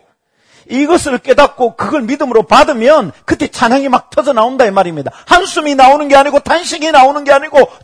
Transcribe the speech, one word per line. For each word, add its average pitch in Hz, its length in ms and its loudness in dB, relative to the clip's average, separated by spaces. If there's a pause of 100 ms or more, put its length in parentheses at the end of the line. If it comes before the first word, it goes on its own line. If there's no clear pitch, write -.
(680)
이것을 285 500 -2
깨닫고 254 560 0
그걸 - 260 -6
믿음으로 240 420 -2
받으면 254 680 2 (140)
그때 - 220 -4
찬양이 262 400 -2
막 - 220 -4
터져 294 240 -4
나온다 247 320 0
이 202 60 0
말입니다. 170 400 -4 (140)
한숨이 330 500 -2
나오는 277 340 4
게 277 60 2
아니고 277 240 2
단식이 320 520 -4
나오는 285 320 4
게 277 80 2
아니고 285 260 0 (260)